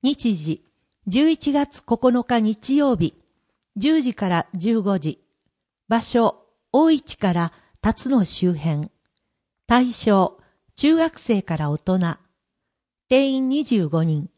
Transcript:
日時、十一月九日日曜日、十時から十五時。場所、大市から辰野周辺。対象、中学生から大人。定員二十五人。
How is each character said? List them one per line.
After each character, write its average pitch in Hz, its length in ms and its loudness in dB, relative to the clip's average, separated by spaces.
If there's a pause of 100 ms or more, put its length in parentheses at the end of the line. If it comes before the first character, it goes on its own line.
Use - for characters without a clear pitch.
日 247 340 -2
時、 156 300 -8 (400)
十 262 240 2
一 302 220 -2
月 285 320 -4
九 233 140 -2 (260)
日 240 160 -2
日 220 360 -2
曜 277 200 2
日、 165 180 -2 (640)
十 302 260 2
時 247 120 -2
か 196 160 -4
ら 170 260 0
十 220 260 -2
五 196 160 0
時。 151 220 -6 (680)
場 226 140 0
所、 - 440 0 (260)
大 320 200 4
市 - 260 -2
か 185 160 0
ら 170 200 -2 (280)
辰 220 280 -2
野 254 140 4
周 180 300 -2
辺。 151 360 -4 (760)
対 247 240 2
象、 196 480 2 (360)
中 302 200 2
学 330 240 0
生 202 240 -2
か 160 140 -6
ら 151 120 -4
大 151 80 -2
人。 185 400 -2 (920)
定 269 220 2
員 262 200 -2
二 285 140 -2
十 202 240 0
五 160 160 0
人。 156 340 -2